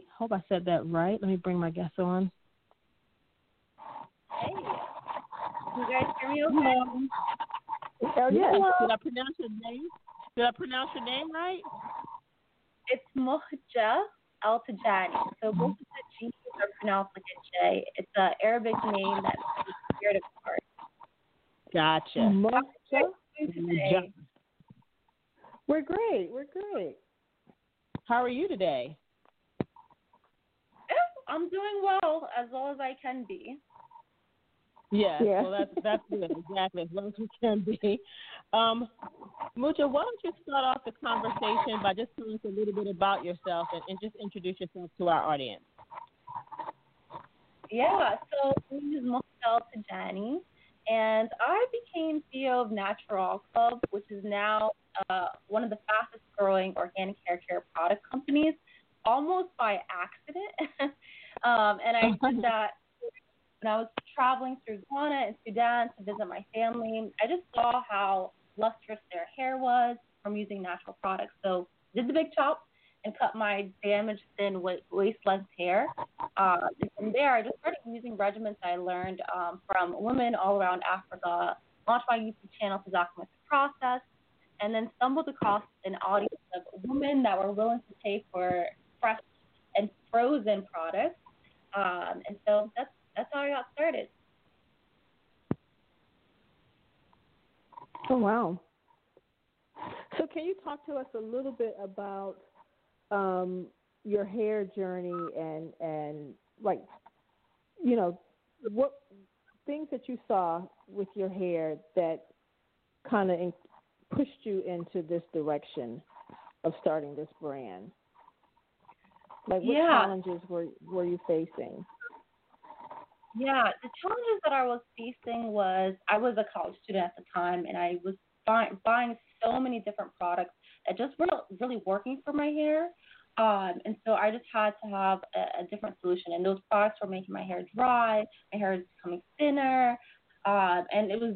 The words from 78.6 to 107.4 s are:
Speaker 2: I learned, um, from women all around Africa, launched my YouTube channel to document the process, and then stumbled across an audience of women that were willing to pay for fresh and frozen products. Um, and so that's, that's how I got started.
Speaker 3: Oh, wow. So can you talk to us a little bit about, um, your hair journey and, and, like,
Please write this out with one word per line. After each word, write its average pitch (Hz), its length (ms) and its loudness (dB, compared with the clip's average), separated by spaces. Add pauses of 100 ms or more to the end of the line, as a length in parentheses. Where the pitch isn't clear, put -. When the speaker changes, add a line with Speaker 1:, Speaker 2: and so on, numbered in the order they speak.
Speaker 2:
I 175 140 -2
learned, 180 440 -4 (160)
um, 180 300 -4
from 180 360 0
women 240 320 2
all 196 240 4
around 180 320 2
Africa, 180 640 -2 (300)
launched 233 220 4
my 240 80 4
YouTube 220 320 -6 (100)
channel 196 260 -2
to 185 60 -14
document 175 380 0
the - 200 -20
process, 269 520 2 (600)
and 214 140 0
then 226 220 -2
stumbled 269 320 2
across 202 340 2 (220)
an 190 120 -6
audience 208 360 0 (220)
of 180 80 -6 (220)
women 277 400 2
that 196 120 4
were 196 160 0
willing 233 360 0
to - 140 -20
pay 208 300 -4
for 180 320 0 (360)
fresh 165 200 0 (560)
and 208 140 0 (200)
frozen 226 600 2
products. 175 460 -2 (580)
Um, 180 520 -2
and 202 80 -10 (100)
so 208 300 6
that's, 269 120 -4 (280)
that's 226 160 -4
how 285 80 -2
I 285 80 0
got 269 160 -2 (100)
started. 311 320 0 (4000)
Speaker 3:
Oh, 262 80 4
wow. 208 440 0 (1600)
So 302 160 0
can 320 120 -6
you 381 180 -2
talk 294 240 -10
to 302 80 -8
us 269 120 -6 (100)
a - 20 -6
little 247 320 -6
bit 226 320 -4
about, 196 540 -10 (760)
um, 185 560 0 (380)
your 208 200 0
hair 214 400 -2
journey 180 480 -6 (240)
and, 160 440 -8
and, 151 540 -6 (280)
like, 196 180 0 (1000)